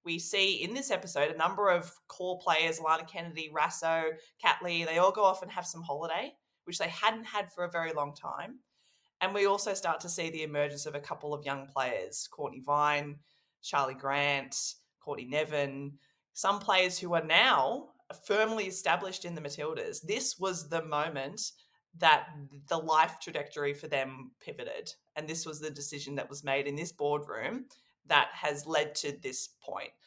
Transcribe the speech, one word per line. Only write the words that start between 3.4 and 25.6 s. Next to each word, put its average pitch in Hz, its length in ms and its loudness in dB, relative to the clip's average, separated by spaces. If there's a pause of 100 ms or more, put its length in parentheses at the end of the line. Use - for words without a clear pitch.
Rasso, 165 580 2 (300)
Catley, 170 440 2
they 165 120 0
all 190 140 8
go 214 140 4
off 190 160 4
and 180 100 -10
have 180 160 -4
some 165 140 -10
holiday, 165 560 -4 (260)
which 170 140 -8
they 165 100 -2
hadn't 220 380 0
had 202 260 -4
for 175 140 -4
a 170 60 -4
very 165 200 0
long 147 240 -2
time. 170 440 -8 (600)
And 185 140 0
we 202 120 4
also 202 280 4
start 170 280 0
to 175 80 -8
see 165 200 -4
the 160 140 -4
emergence 147 420 -2
of 147 100 -6
a 143 60 -6
couple 147 320 -6
of 143 100 -6
young 139 240 -4
players, 117 640 -4
Courtney 135 300 -8
Vine, 147 580 2 (420)
Charlie 135 320 0
Grant, 139 600 0 (460)
Courtney 139 240 -8
Nevin, 143 720 -2 (340)
some 196 280 0
players 185 400 4
who 175 140 -2
are 165 120 4
now 190 640 4 (360)
firmly 214 420 2
established 180 580 0
in 170 100 -6
the 156 60 -8
Matildas. 147 600 -4
This 214 380 -2
was 175 300 -2
the 165 160 -2
moment 147 640 -2 (460)
that 160 300 8 (400)
the 165 100 2
life 160 440 4
trajectory 147 520 -4
for 143 140 -10
them 131 540 -4
pivoted. - 520 -10 (220)
And 151 140 -6
this 165 160 -6
was 151 160 -8